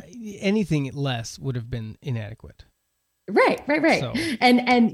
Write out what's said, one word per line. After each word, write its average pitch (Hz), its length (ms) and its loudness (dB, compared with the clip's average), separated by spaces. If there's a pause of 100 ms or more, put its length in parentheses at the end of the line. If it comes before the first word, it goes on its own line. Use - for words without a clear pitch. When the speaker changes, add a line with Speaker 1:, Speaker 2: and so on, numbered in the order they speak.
Speaker 1:
I, 214 380 -16
anything 160 540 0
less 131 440 -6
would 135 180 -6
have 120 140 -10
been 113 320 -10
inadequate. 113 600 -10 (680)
Speaker 2:
Right, 453 380 4
right, 294 140 0
right. 277 180 4
Speaker 1:
So. 123 140 -4 (260)
Speaker 2:
And, 247 260 4
and, 247 280 4